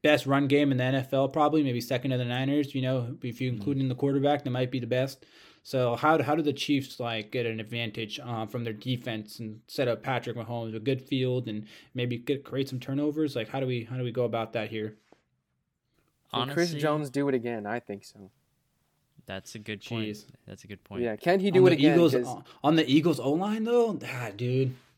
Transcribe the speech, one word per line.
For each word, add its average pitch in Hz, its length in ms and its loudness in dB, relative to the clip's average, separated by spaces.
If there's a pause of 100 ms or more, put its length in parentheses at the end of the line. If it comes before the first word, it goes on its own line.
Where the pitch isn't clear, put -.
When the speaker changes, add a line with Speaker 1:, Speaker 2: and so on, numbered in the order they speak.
Speaker 1:
best 147 240 6
run 139 200 4
game 143 240 4
in 131 60 2
the 127 80 2
N 131 100 2
F 127 180 -2
L, 135 160 4
probably, 151 360 4
maybe 123 160 0
second 131 320 -2
to 127 60 2
the 123 60 0
Niners, 135 500 0
you 131 80 -2
know, 131 400 -2
if 120 180 -8
you 127 100 -2
Speaker 2:
Mm-hmm. 120 80 -4
Speaker 1:
include 135 200 -2
in 135 100 0
the 123 80 -2
quarterback, 139 480 2
that 131 60 -4
might 127 200 -2
be 131 80 -4
the 123 80 -4
best. 127 380 -2 (400)
So 123 320 0
how, 156 260 4
how 147 140 2
do 165 60 -2
the 147 100 0
Chiefs, 139 480 -2
like, 113 320 -6
get 120 140 -2
an 110 120 -4
advantage, 113 640 -6
uh, 113 240 -6
from 120 160 -6
their 117 120 -4
defense 113 680 -6
and 110 260 -10
set 131 220 -2
up 113 160 -2
Patrick 120 320 -4
Mahomes 113 400 -8
a - 20 -6
good 127 240 -2
field 127 460 -2
and 107 180 -6 (280)
maybe 123 240 -2
get, 135 260 -4
create 135 240 -4
some 127 100 -8
turnovers? 147 560 -2
Like, 117 140 -4
how 135 100 -6
do 135 80 -2
we, 123 160 -2
how 113 140 -10
do 127 80 -4
we 123 80 -4
go 123 120 -2
about 113 280 -2
that 107 160 -4
here? 107 280 -6 (1400)
Speaker 3:
Can 120 160 0
Chris 143 100 -2 (100)
Speaker 2:
Honestly, 151 120 -4
Speaker 3:
Jones 151 300 0
do 143 180 0
it 131 60 2
again? 117 320 -2
I 117 140 -4
think 101 240 -12
so. 98 260 -20 (960)
Speaker 2:
That's 95 280 -14
a 113 40 -12
good 107 260 -10
point. 110 320 -6
Speaker 1:
Jeez. - 80 -20 (220)
Speaker 2:
That's 101 180 -16
a - 20 -20
good 101 180 -16
point. 110 180 -8
Speaker 3:
Yeah, 110 140 -2
can 185 240 2
he 196 80 2
Speaker 1:
On 175 60 0
Speaker 3:
do 185 120 10
it 180 40 10
Speaker 1:
the 165 60 4
Speaker 3:
again? 147 180 6
Speaker 1:
Eagles, 170 200 8
Speaker 3:
'Cause 123 220 -2 (260)
Speaker 1:
on 156 140 6
the 156 120 4
Eagles 156 300 4
O-line, 185 460 0
though? 233 400 2
Ah, 127 320 -8
dude. 127 380 0 (240)